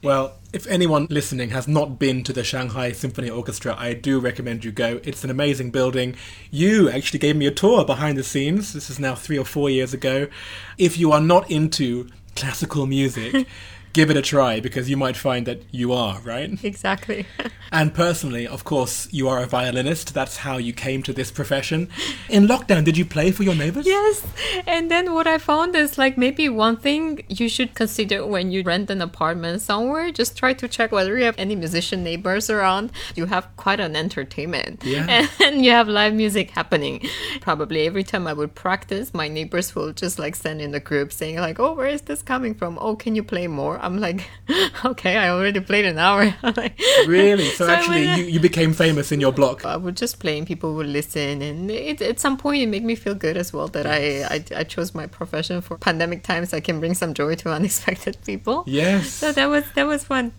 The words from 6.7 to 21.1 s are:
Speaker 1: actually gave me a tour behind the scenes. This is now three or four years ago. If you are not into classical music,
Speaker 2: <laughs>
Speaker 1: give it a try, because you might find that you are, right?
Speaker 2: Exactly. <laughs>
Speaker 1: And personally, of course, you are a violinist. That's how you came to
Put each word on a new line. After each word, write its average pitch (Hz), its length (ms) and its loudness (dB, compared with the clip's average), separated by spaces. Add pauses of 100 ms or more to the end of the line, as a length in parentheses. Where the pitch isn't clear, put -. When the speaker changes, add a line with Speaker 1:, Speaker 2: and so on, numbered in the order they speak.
Speaker 1:
actually 135 300 -4
gave 151 160 4
me 143 120 2
a 139 40 2
tour 196 320 6
behind 139 340 0
the 135 60 -4
scenes. 156 500 -2
This - 160 -10
is 131 80 -10
now 135 180 -2
three 147 220 -4
or 135 80 0
four 143 240 0
years 131 240 2
ago. 135 340 0 (500)
If 170 200 4
you 165 140 6
are 151 100 8
not 175 300 6
into 139 560 0 (300)
classical 139 480 -4
music, 135 600 0 (240)
Speaker 2:
<laughs> - 240 -20
Speaker 1:
give 156 160 6
it 156 60 4
a 139 60 4
try, 123 400 2
because 127 280 -4
you 139 60 2
might 131 220 0
find 123 300 -2
that 120 240 -8
you 123 200 0
are, 110 300 0
right? 135 420 -8
Speaker 2:
Exactly. 196 680 -4
<laughs> - 40 -20 (360)
Speaker 1:
And 156 220 2
personally, 151 540 0
of - 160 -10
course, 131 480 -2
you 131 180 0
are 127 140 0
a - 20 -4
violinist. 127 680 -2
That's 131 220 -4
how 131 200 -6
you 120 160 -4
came 135 300 -4
to 135 100 -6